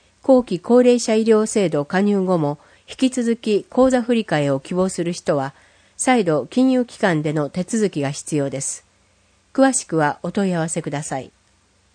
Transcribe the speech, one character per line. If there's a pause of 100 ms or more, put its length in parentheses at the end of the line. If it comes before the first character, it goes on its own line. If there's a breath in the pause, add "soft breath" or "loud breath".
(220 soft breath)
後
期
高
齢
者
医
療
制
度
加
入
後
も (320 soft breath)
引
き
続
き
口
座
振
替
を
希
望
す
る
人
は、 (420 soft breath)
再
度
金
融
機
関
で
の
手
続
き
が
必
要
で
す。 (680)
詳
し
く
は
お
問
い
合
わ
せ
く
だ
さ
い。 (640)